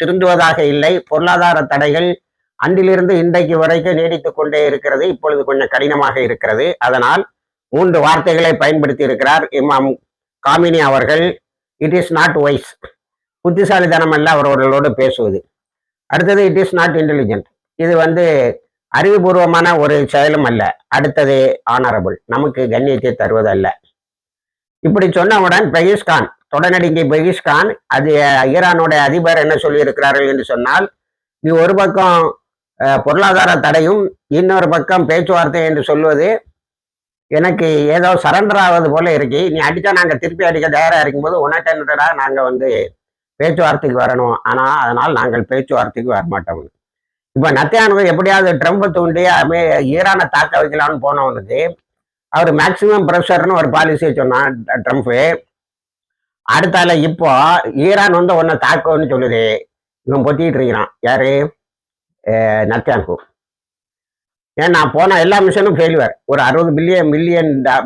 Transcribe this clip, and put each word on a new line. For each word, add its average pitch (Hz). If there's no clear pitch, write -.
திருந்துவதாக 170
இல்லை. 147
பொருளாதார 175
தடைகள் 147
அன்றிலிருந்து 185
இன்றைக்கு 170
வரைக்கும் 165
நீடித்து 165
கொண்டே 151
இருக்கிறது. 143
இப்பொழுது 147
கொஞ்சம் 135
கடினமாக 135
இருக்கிறது. 117
அதனால் 127
மூன்று 175
வார்த்தைகளை 165
பயன்படுத்தி 147
இருக்கிறார் 135
இமாம் 135
காமினி 165
அவர்கள். 147
"It 156
is 175
not 156
wise", -
புத்திசாலித்தனம் 175
அல்ல 156
அவர்களோடு 139
பேசுவது. 123
அடுத்தது, 190
"It -
is 190
not 170
intelligent", 147
இது 165
வந்து 160
அறிவுபூர்வமான 175
ஒரு 147
செயலும் 147
அல்ல. 113
அடுத்தது, 135
"ஆனரபிள்", 110
நமக்கு 127
கண்ணியத்தை 123
தருவதல்ல. 101
இப்படி 190
சொன்னவுடன் 180
பெகிஸ்கான், 170
தொடநடுங்கி 170
பெகிஸ்கான், 165
அது 147
ஈரானுடைய 165
அதிபர் 165
என்ன 151
சொல்லியிருக்கிறார்கள் 143
என்று 135
சொன்னால், 135
"நீ 156
ஒரு 165
பக்கம், 185
அஹ், 135
பொருளாதார 185
தடையும் 160
இன்னொரு 180
பக்கம் 165
பேச்சுவார்த்தை 165
என்று 151
சொல்வது 156
எனக்கு 156
ஏதோ 175
சரண்டர் 185
ஆவது 170
போல 165
இருக்கு. 147
நீ 156
அடிச்சா 170
நாங்க 180
திருப்பி 170
அடிக்க 160
தயாரா 160
இருக்கும்போது 147
உனக்கு 160
என்னடா 151
நாங்க 135
வந்து 127
பேச்சுவார்த்தைக்கு 147
வரணும், 127
ஆனா 131
அதனால் 127
நாங்கள் 117
பேச்சுவார்த்தைக்கு 123
வரமாட்டோம்." 87
இப்ப 135
நத்தியானுக்கு 196
எப்படியாவது 185
ட்ரம்ப் 180
தூண்டி 170
அமே-, 156
ஈரானை 180
தாக்க 156
வைக்கலாம்னு 151
போனவனுக்கு 135
அவர் 165
மேக்சிமம் 185
ப்ரெஷர்னு 175
ஒரு 160
பாலிசியை 156
சொன்னான் 131
ட-, 127
ட்ரம்ப். 127
அடுத்தால 175
இப்போ 156
ஈரான் 196
வந்து 175
உன்னை 160
தாக்குன்னு 156
சொல்லுது, 113
இவன் 131
பொத்திக்கிட்டு 147
இருக்கிறான். 120
யாரு? 135
அஹ், 110
நத்தியான்கு. 113
ஏன்னா 160
போன 180
எல்லா 196
மிஷனும் 190
ஃபெயிலியர். 160
ஒரு 139
அறுபது 151
billion, 170
மில்லியன் 160
டா-, 127